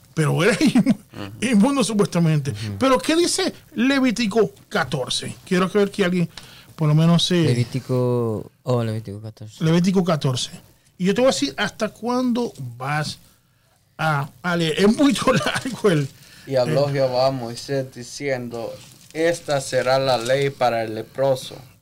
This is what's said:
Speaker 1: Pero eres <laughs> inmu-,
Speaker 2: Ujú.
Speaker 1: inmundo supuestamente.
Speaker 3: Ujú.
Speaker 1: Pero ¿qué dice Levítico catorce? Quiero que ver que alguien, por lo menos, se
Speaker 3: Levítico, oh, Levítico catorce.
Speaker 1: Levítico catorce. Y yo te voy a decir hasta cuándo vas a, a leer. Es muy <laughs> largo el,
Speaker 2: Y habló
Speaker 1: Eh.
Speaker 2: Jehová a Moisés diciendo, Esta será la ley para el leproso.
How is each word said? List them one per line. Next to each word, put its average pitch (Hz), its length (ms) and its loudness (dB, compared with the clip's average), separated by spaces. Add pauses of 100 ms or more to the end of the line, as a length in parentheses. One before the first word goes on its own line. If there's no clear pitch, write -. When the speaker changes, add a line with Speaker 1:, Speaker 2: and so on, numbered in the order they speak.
(140)
Speaker 1:
Pero 147 300 0
eres 202 160 2
<laughs> 277 160 4
inmu-, 254 200 4
Speaker 2:
Ujú. - 500 -12
Speaker 1:
inmundo 262 380 4
supuestamente. 170 680 0
Speaker 3:
Ujú. 104 280 -8
Speaker 1:
Pero 254 200 4
¿qué 302 160 0
dice 349 380 0 (220)
Levítico 240 760 2 (180)
catorce? 135 680 -4 (100)
Quiero 185 260 0
que 208 80 0
ver 202 120 2
que 190 140 0
alguien, 175 240 0 (460)
por 156 120 0
lo 151 60 4
menos, 165 300 6
se 180 180 0
Speaker 3:
Levítico, 120 1120 0 (120)
oh, 123 200 0
Levítico 110 380 -6
catorce. 107 420 -12
Speaker 1:
Levítico 175 400 2
catorce. 147 480 -2 (460)
Y 180 80 -4
yo 196 100 2
te 240 60 0
voy 262 80 6
a - 20 4
decir 269 260 -4
hasta - 320 -4
cuándo 240 640 -2 (260)
vas 147 400 -4 (800)
a, 151 320 -2 (140)
a 175 120 -2
leer. 160 220 0
Es 208 180 4
muy 277 180 4
<laughs> 226 320 2
largo - 440 -2
el, 147 180 2 (380)
Speaker 2:
Y 135 100 -6
habló 143 340 2
Speaker 1:
Eh. 143 40 -4
Speaker 2:
Jehová 131 340 2
a 135 40 2
Moisés 127 640 -6
diciendo, 120 800 -8 (400)
Esta 160 480 -2
será 127 380 0
la 135 180 2
ley 135 320 0
para 120 340 0
el 110 120 -6
leproso. 131 600 -4 (260)